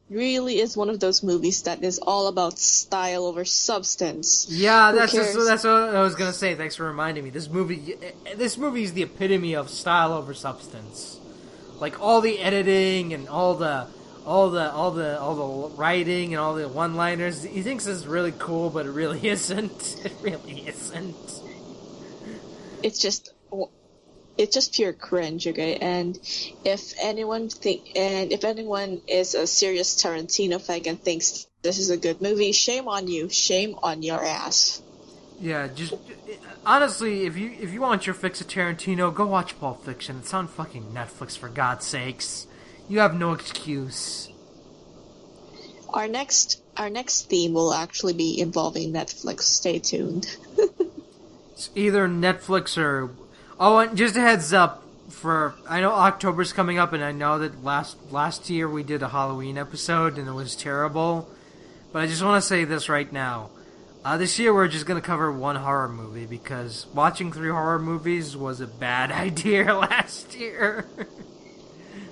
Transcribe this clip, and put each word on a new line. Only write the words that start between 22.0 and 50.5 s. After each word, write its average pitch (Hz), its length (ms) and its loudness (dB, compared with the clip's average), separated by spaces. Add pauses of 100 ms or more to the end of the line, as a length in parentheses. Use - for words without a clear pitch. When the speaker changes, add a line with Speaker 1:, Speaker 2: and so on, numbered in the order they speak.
Speaker 1:
It's 220 160 -2
just, - 340 -2 (1040)
it's 208 160 2
just 262 200 0
pure 196 180 2
cringe, 170 540 -4
okay? 160 300 -2
And 180 420 -2 (460)
if - 360 -2
anyone 220 500 -4
think, - 460 -4
and 190 360 0
if - 120 -2
anyone 202 640 -2
is 185 280 2
a 156 120 2
serious 185 560 2
Tarantino 175 580 0
fan 170 260 -4
and 165 160 -2
thinks - 440 -2 (160)
this 185 160 0
is 190 120 0
a 175 60 2
good 170 260 -2
movie, 202 300 2
shame 247 360 0
on 196 200 -2
you. 170 200 -2
Shame 202 540 0
on 160 200 -2
your 160 220 -2
ass. - 580 0 (580)
Speaker 2:
Yeah, 151 280 -4
just, 151 260 -8 (680)
honestly, 220 640 4
if 165 100 -4
you, 220 240 -6
if 180 120 -6
you 214 80 -8
want 240 260 2
your 185 80 -2
fix 185 260 -4
of - 80 -10
Tarantino, 175 640 0
go 202 120 2
watch 190 340 0
Pulp 131 240 -6
Fiction. 131 340 -10
It's 127 160 -8
on 185 140 -2
fucking 143 440 -10
Netflix, 120 460 -10
for 123 100 -12
God's 127 380 -2
sakes. - 600 -6 (420)
You 208 120 2
have 196 140 6
no 170 180 0
excuse. - 1000 -6 (1600)
Speaker 1:
Our 214 160 -2
next, - 540 0 (140)
our 214 140 -2
next 247 380 -2
theme 175 260 2
will 165 200 4
actually 170 380 -2
be 165 280 0
involving 160 520 -2
Netflix. - 500 -6
Stay - 360 2
tuned. - 580 -4 (220)